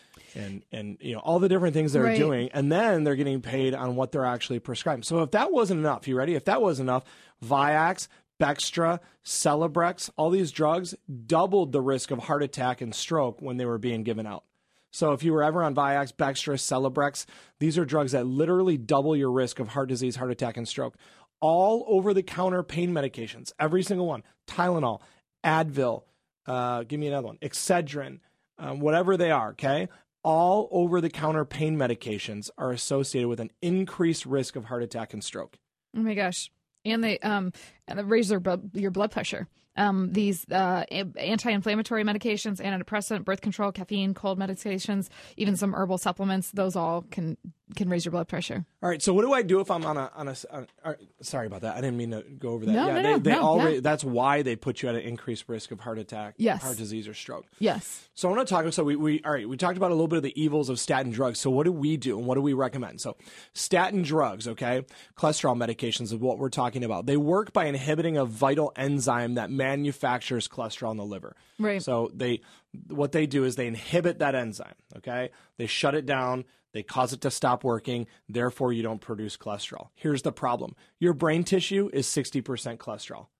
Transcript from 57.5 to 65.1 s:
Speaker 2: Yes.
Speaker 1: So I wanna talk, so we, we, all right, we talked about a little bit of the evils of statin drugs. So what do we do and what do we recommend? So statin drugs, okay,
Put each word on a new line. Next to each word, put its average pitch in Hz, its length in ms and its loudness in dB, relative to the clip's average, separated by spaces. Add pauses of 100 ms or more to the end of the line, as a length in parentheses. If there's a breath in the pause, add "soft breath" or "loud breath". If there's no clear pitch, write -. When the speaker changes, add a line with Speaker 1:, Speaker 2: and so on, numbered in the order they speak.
Speaker 2:
Yes. - 560 -2
Speaker 1:
So - 120 0
I 180 40 2
wanna 247 140 2
talk, 170 280 2
so 180 100 2
we, 147 140 2
we, 151 260 2
all 151 80 -2
right, 120 160 -2
we 131 80 -6
talked 180 220 0
about 185 140 2
a - 20 2
little 165 160 4
bit 165 80 2
of 147 60 0
the 143 180 -2
evils 151 280 2
of 123 100 -2
statin 131 320 0
drugs. 120 280 -2
So 143 100 0
what 135 140 4
do 175 80 4
we 156 240 0
do 120 220 -2
and 120 100 -4
what 127 80 2
do 139 60 2
we 143 120 2
recommend? 127 460 -4
So - 160 -8 (380 loud breath)
statin 185 480 2
drugs, 131 460 0
okay, 127 360 -2 (320 loud breath)